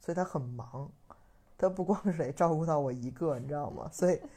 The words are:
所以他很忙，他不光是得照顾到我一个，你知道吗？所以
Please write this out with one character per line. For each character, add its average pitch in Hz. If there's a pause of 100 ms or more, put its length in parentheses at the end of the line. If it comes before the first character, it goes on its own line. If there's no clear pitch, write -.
所 -
以 165
他 180
很 160
忙， 123 (680)
他 185
不 185
光 190 (100)
是 160
得 139
照 165
顾 160
到 156
我 135
一 123
个， 143
你 127
知 143
道 147
吗？ -
所 180
以 156 (160)